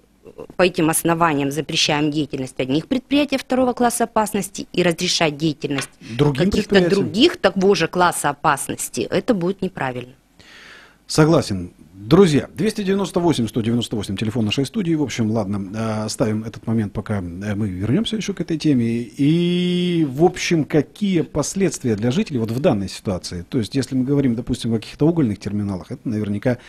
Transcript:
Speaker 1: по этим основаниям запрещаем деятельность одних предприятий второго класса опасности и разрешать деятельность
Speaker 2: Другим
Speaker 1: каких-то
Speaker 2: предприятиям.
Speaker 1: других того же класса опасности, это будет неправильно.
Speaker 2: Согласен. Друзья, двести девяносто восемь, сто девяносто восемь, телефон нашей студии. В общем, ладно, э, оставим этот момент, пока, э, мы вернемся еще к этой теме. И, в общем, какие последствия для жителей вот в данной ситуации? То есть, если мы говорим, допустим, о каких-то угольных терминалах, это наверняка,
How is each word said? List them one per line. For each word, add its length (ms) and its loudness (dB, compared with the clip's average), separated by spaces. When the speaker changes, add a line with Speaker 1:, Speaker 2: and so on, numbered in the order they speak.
Speaker 1:
по 60 2
этим 280 2
основаниям 600 2
запрещаем 600 0
деятельность 480 -4
одних 280 0
предприятий 520 0
второго 340 0
класса 320 0
опасности 680 -2
и 100 2
разрешать 540 0
деятельность 540 -4
Speaker 2:
Другим 500 2
Speaker 1:
каких-то 240 0
Speaker 2:
предприятиям. 300 4
Speaker 1:
других 340 2
того 360 4
же 140 2
класса 420 2
опасности, 680 -2
это 340 0
будет 280 -2
неправильно. 500 -6
Speaker 2:
Согласен. 640 2
Друзья, 600 4
двести 280 -2
девяносто 380 -2
восемь, 260 2
сто 140 -4
девяносто 340 0
восемь, 220 -4
телефон 300 -2
нашей 180 0
студии. 300 -2
В 80 0
общем, 280 0
ладно, 440 -4
э, 300 -4
оставим 400 -2
этот 220 -12
момент, 280 0
пока, 240 -4
э, 360 -6
мы 140 -2
вернемся 480 -2
еще 160 -6
к 80 -8
этой 160 -4
теме. 460 0
И, 1080 0
в 160 2
общем, 400 2
какие 560 0
последствия 760 -2
для 140 0
жителей 280 -2
вот 140 -2
в 80 -2
данной 280 2
ситуации? 580 -6
То 120 -4
есть, 160 -2
если 220 -2
мы 80 2
говорим, 300 2
допустим, 380 -4
о 60 0
каких-то 280 -2
угольных 320 2
терминалах, 540 -4
это 160 -8
наверняка, 480 -2